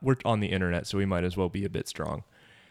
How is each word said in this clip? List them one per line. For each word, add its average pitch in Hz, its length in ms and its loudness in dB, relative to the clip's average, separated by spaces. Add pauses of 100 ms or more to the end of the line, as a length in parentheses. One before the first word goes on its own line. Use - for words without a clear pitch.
We're 131 220 4
on 113 160 2
the 104 80 0
internet, 87 400 0
so 101 100 -2
we 98 80 2
might 90 200 2
as 90 100 -2
well 92 140 2
be 98 160 -2
a 90 40 -2
bit 87 200 -4
strong. 78 340 -6 (480)